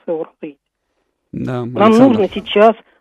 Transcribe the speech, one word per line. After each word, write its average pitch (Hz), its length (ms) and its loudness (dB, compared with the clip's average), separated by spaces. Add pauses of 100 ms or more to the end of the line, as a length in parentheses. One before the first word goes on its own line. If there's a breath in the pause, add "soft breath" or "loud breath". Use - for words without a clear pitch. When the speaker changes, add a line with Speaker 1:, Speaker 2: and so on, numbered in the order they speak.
Speaker 1:
своего 165 180 -6
развития. - 340 -18 (760)
Speaker 2:
Да, 123 320 -8
Speaker 1:
Нам 123 180 -2
Speaker 2:
Александр. 226 340 4
Speaker 1:
нужно 190 120 -2
сейчас 208 460 0 (260)